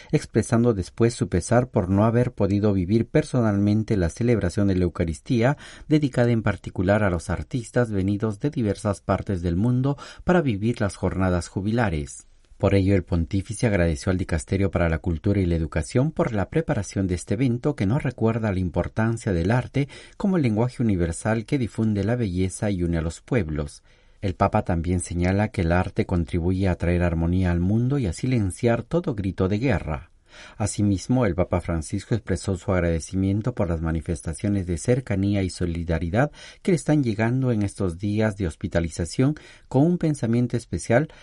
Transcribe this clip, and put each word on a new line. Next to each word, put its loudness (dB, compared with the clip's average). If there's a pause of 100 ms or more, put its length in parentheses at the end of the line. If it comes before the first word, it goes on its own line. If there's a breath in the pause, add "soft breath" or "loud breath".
(120)
expresando 2
después 0
su -2
pesar 2
por 0
no 4
haber 2
podido 2
vivir 2
personalmente 2
la 2
celebración 0
de 2
la 2
Eucaristía, 0 (300 loud breath)
dedicada 2
en 2
particular 0
a 2
los -2
artistas -2
venidos -2
de -2
diversas -2
partes -2
del 0
mundo 2 (260 loud breath)
para 4
vivir -2
las -2
jornadas 0
jubilares. -2 (340)
Por 2
ello, 4
el 2
pontífice -2
agradeció 2
al 0
Dicasterio -2
para 2
la 0
Cultura 0
y 2
la 2
Educación 0
por -2
la -2
preparación -2
de 0
este -4
evento 0
que -2
nos 0
recuerda 0
la -2
importancia -2
del 2
arte 0 (300 loud breath)
como 0
el 2
lenguaje 0
universal 0
que -2
difunde 0
la 0
belleza -2
y -2
une 0
a 0
los -6
pueblos. -4 (380 soft breath)
El -2
Papa 2
también 0
señala 0
que -4
el 2
arte 0
contribuye 0
a 0
traer 2
armonía 2
al 2
mundo 2
y 0
a -2
silenciar 0
todo -2
grito -2
de 0
guerra. -2 (480 loud breath)
Asimismo, 0
el 0
Papa 0
Francisco -4
expresó -2
su -4
agradecimiento 0
por -2
las -2
manifestaciones -4
de -2
cercanía 0
y -2
solidaridad -2 (300 loud breath)
que 2
le 4
están 0
llegando 0
en 0
estos -4
días 0
de -2
hospitalización, -2 (340 loud breath)
con 2
un 4
pensamiento 0
especial 0 (160 loud breath)